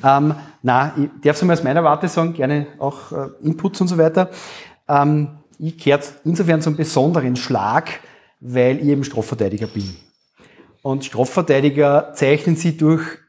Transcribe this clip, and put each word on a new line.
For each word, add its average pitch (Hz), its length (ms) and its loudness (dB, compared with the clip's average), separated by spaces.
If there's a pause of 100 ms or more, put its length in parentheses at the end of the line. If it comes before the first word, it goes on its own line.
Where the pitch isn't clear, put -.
Ähm, 143 320 4 (260)
nein, 127 340 2
ich 147 280 -4
darf 147 140 4
es - 40 -4
mal 180 120 4
aus 165 100 -2
meiner 156 200 0
Warte 156 240 2
sagen, 170 260 -2
gerne 147 340 -2 (100)
auch, - 340 -8
äh, 143 180 -8 (120)
Inputs 165 400 -4
und 185 60 2
so 175 100 0
weiter. 165 320 2 (580)
Ähm, 147 520 2 (180)
ich 160 220 -8
gehöre 143 220 2 (220)
insofern 170 380 0
zum 156 140 -2
besonderen 151 600 0
Schlag, 120 640 -2 (400)
weil 127 380 0
ich 151 80 -4
eben 143 180 2
Strafverteidiger 110 640 -4
bin. 98 300 -8 (880)
Und 135 200 -4
Strafverteidiger 143 1080 2
zeichnen 151 420 2
sie 160 220 -2
durch 160 240 2 (280)